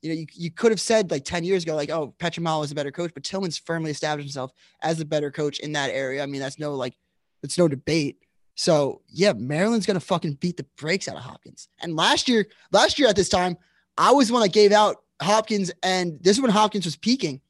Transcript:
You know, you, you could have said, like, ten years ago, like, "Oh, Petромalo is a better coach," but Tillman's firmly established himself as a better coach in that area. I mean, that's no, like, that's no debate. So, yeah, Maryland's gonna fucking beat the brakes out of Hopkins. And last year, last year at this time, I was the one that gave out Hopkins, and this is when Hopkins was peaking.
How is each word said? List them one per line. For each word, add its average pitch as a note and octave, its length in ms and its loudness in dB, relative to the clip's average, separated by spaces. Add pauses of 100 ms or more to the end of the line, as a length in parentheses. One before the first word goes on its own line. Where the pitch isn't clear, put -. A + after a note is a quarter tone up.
You D#3+ 80 -8
know, E3 60 -4
you, D#3+ 180 -8
you E3+ 180 -8
could A3+ 200 2
have G3 100 -2
said, G#3+ 300 0
like, C#3+ 120 -4
ten F3 200 -6
years F#3 200 0
ago, D#3 120 -4
like, D3 140 -4
"Oh, D3+ 280 -6
Petромalo D#3+ 460 -2
is D3 80 -6
a D3 40 -10
better C#3+ 160 -6
coach," F3 220 -8
but F3+ 100 -18
Tillman's F#3+ 340 -6
firmly E3 340 -6
established D3 340 -4
himself C#3 260 -10 (300)
as D#3+ 180 -2
a D#3 60 -4
better D3 240 -2
coach D3 300 -4
in D3+ 140 -8
that C#3 180 -2
area. C3+ 320 -4
I - 20 -4
mean, C#3 160 -8
that's C3+ 160 -8
no, D3 160 -6
like, C3 220 -6 (460)
that's - 160 -8
no F3 100 6
debate. D3 500 -2 (380)
So, D3 520 2
yeah, F#3 260 2
Maryland's E3 520 -2
gonna G3 140 0
fucking D#3+ 360 -4
beat F3 220 -4
the C#3 80 -12 (120)
brakes E3 300 -4
out F#2 100 -10
of A2+ 60 -14
Hopkins. - 460 -20 (120)
And E3+ 140 -6
last G3 320 2
year, A3+ 200 2 (240)
last D#4+ 260 4
year C#4 100 4
at G3+ 80 4
this F#3 140 2
time, F3+ 280 0 (400)
I F#3 140 6
was C4+ 160 6
the A3+ 60 -2
one A#3+ 100 4
that F3+ 100 2
gave G#3 180 8
out G#3 260 4 (240)
Hopkins, G3+ 500 0 (120)
and F3+ 380 -2
this G3 160 4
is C#4 40 0
when B3+ 100 2
Hopkins G#3 340 2
was D#3+ 100 -4
peaking. G3+ 540 -2